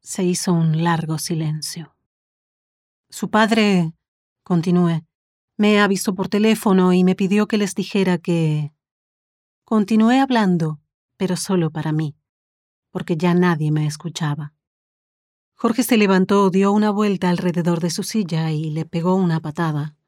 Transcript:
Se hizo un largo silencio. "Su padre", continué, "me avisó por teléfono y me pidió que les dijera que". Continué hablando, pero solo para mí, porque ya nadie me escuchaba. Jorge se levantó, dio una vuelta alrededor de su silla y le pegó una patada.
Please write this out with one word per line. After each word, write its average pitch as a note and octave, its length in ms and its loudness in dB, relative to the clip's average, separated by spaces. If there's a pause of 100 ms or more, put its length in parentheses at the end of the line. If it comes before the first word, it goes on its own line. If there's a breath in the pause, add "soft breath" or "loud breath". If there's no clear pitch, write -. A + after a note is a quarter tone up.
Se - 220 -8
hizo F3+ 300 0
un E3 320 0
largo D#3+ 340 -2
silencio. D#3 760 -8 (1120)
"Su - 220 -8
padre", G#3 640 2 (480)
continué, F3 640 0 (500)
"me G#3+ 240 4
avisó - 340 0
por F3+ 140 -6
teléfono G#3 640 2
y F3+ 120 4
me F#3 100 4
pidió G3+ 320 0
que A3+ 100 -2
les G3+ 180 -2
dijera F#3+ 440 -2
que". D#3 540 -2 (920)
Continué A3 560 2
hablando, F#3 600 0 (360)
pero F#3 200 -2
solo F3 340 -2
para D#3 220 -6
mí, D#3 240 -4 (760)
porque E3+ 260 -4
ya E3+ 160 2
nadie E3+ 380 2
me D3+ 160 0
escuchaba. D3+ 680 -6 (1000)
Jorge - 300 -2
se B3 120 0
levantó, G3 540 2
dio G3 220 2
una G#3+ 180 2
vuelta G3 400 -2
alrededor E3+ 500 -2
de E3+ 100 -2
su F#3+ 120 -6
silla D#3+ 480 -4
y D#3 200 -4
le D#3+ 140 -6
pegó F3 300 -2
una E3+ 260 0
patada. D3+ 560 -4 (120)